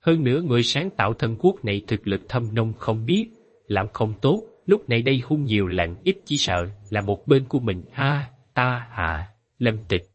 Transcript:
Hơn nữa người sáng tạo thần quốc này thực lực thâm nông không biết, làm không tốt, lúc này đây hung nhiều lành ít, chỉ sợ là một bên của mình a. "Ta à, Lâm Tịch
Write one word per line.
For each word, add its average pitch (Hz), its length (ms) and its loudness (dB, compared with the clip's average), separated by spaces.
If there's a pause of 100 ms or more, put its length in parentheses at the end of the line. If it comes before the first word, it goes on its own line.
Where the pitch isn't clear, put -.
Hơn 165 240 2
nữa 131 180 2
người 123 200 2
sáng 160 280 -2
tạo 107 240 0
thần 113 240 -4
quốc 190 260 2
này 101 220 0
thực - 220 -2
lực 98 200 0
thâm 117 260 -4
nông 113 180 0
không 113 340 -4
biết, 202 200 2 (400)
làm 101 260 0
không 110 280 -2
tốt, 185 220 2 (240)
lúc 208 220 2
này 117 140 2
đây 131 220 2
hung 151 200 -2
nhiều 107 220 2
lành 87 380 -2
ít, 190 200 2
chỉ - 120 -4
sợ 87 300 0 (240)
là 104 100 0
một 101 260 -2
bên 139 180 4
của 131 160 -2
mình 95 220 -4 (100)
a. 139 380 -2 (240)
"Ta 127 320 0 (100)
à, 82 320 -4 (300)
Lâm 117 180 0 (120)
Tịch 90 140 0 (120)